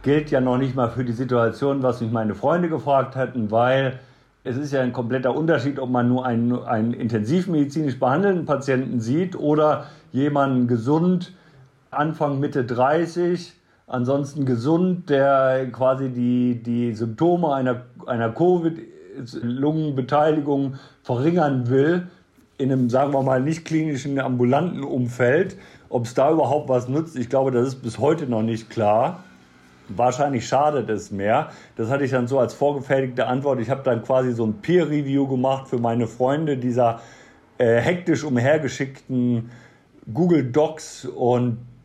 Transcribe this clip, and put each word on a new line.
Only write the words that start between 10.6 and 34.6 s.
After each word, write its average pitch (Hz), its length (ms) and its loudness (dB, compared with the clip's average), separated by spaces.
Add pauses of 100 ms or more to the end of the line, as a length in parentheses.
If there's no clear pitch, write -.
gesund, 156 680 0 (580)
Anfang, 147 480 -2
Mitte 139 240 -2
dreißig, 165 880 0 (340)
ansonsten 139 600 -2
gesund, 165 640 0
der 135 640 2
quasi 131 360 0
die, 123 540 0
die 120 300 -2
Symptome 151 600 0
einer, 127 280 -2 (240)
einer 117 240 -2
covid-Lungenbeteiligung 139 2500 -2 (280)
verringern 135 680 0
will, 160 380 2 (500)
in 135 140 0
einem, 127 180 2
sagen 135 240 2
wir 135 100 2
mal, 131 180 2
nicht 160 240 -4
klinischen, 147 540 -2
ambulanten 127 640 0
Umfeld. 135 760 0 (320)
Ob's 120 240 -4
da 143 180 4
überhaupt 143 380 0
was 123 180 0
nützt, 151 300 -4
ich 120 120 -4
glaube, 135 220 2
das 123 160 2
ist 131 160 -10
bis 113 160 -8
heute 151 260 2
noch 113 180 -2
nicht 113 260 -4
klar. 113 560 0 (680)
Wahrscheinlich 123 560 0
schadet 135 440 2
es 101 180 -6
mehr. 107 400 0 (260)
Das 113 140 -4
hatte 139 140 0
ich 123 80 -2
dann 123 160 0
so 135 100 0
als 120 160 2
vorgefertigte 135 720 0
Antwort. 131 340 0
Ich 113 120 -4
hab 127 120 -4
dann 117 200 0
quasi 127 300 2
so 117 120 0
ein 107 160 -4